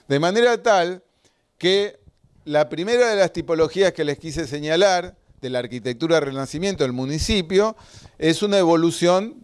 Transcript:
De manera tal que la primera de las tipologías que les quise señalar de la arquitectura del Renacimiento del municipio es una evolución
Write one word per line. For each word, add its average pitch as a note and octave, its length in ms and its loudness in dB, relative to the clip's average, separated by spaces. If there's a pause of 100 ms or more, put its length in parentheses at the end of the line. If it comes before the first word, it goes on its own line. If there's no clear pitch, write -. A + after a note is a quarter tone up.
De C#3 120 0
manera G#3+ 420 2
tal F#3 400 0 (540)
que G3 420 -2 (460)
la D3 240 0
primera A3+ 400 0
de A3 80 0
las F#3 160 2
tipologías E3+ 640 0
que D#3+ 100 -4
les C#3+ 140 -4
quise D#3+ 280 -8
señalar E3+ 680 0 (240)
de B2+ 80 -8
la B2 120 -4
arquitectura B2 560 -2
del D3 100 2
Renacimiento D3+ 580 -4
del B2+ 80 -2
municipio F3+ 840 -2 (420)
es D#3+ 240 0
una G3+ 160 2
evolución E3+ 840 2